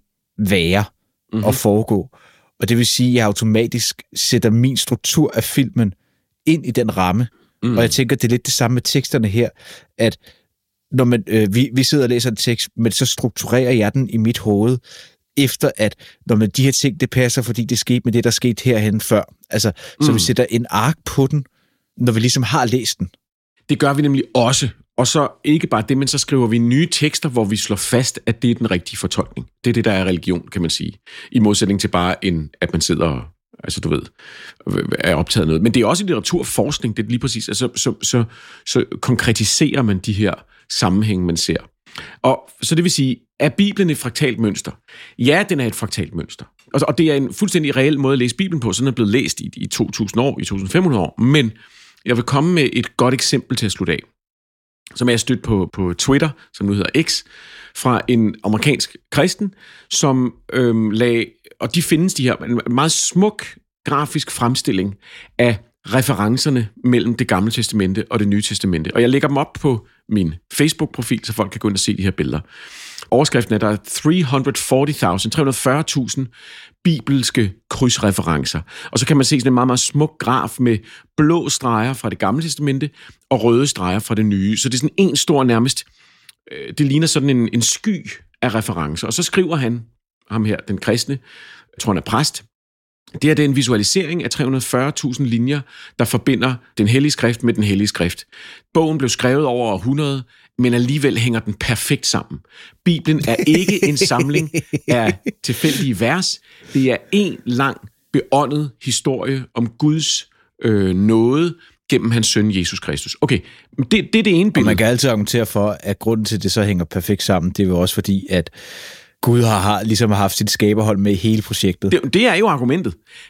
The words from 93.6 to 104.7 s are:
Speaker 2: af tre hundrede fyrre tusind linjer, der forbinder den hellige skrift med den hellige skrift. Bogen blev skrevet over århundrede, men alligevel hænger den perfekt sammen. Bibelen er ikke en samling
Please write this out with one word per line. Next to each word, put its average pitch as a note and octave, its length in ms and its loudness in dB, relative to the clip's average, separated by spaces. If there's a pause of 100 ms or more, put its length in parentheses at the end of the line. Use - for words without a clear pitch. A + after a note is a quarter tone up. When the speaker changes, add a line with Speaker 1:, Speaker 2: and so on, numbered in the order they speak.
Speaker 2:
af A#2+ 60 -6
tre - 140 -4
hundrede C3 180 -2
fyrre C3 300 -2
tusind C3+ 360 -4
linjer, B2 340 0 (380)
der A#2 60 0
forbinder B2+ 500 0 (220)
den G#2 100 2
hellige C#3 240 4
skrift A#2 320 0
med A#2 100 2
den G#2+ 100 0
hellige G2+ 240 2
skrift. - 380 -4 (480)
Bogen D#3+ 240 2
blev C3+ 120 -2
skrevet C3 360 0
over A#2+ 280 -2
århundrede, C3+ 500 -2 (360)
men B2 140 4
alligevel C3 440 2
hænger A#2 220 0
den G#2+ 140 -6
perfekt - 540 -4
sammen. - 320 -4 (460)
Bibelen D#3 420 2
er A#2 80 0 (120)
ikke F3+ 420 2
en C#3+ 80 0
samling C#3+ 540 0 (220)